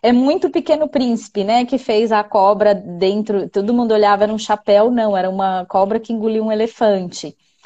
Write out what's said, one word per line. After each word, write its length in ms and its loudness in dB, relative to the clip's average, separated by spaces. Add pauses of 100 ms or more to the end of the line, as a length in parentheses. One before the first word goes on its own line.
é 100 2
muito 380 2
Pequeno 400 -2
Príncipe, 540 -4
né? 220 0
Que 120 -2
fez 340 0
a 120 2
cobra 500 2
dentro. 760 -2
Todo 240 -2
mundo 200 0
olhava, 300 2
era 100 0
um 40 -4
chapéu. 520 2
Não, 260 0
era 140 -2
uma 360 -2
cobra 340 0
que 140 -10
engoliu 320 -2
um 60 -2
elefante. 840 -2 (300)